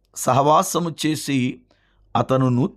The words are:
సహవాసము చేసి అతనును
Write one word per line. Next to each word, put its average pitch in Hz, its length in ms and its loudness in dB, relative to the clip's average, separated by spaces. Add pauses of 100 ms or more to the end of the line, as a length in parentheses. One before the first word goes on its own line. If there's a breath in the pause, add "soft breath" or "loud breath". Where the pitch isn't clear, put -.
(160)
సహవాసము 156 800 2 (100)
చేసి 131 540 -2 (560)
అతనును 127 600 2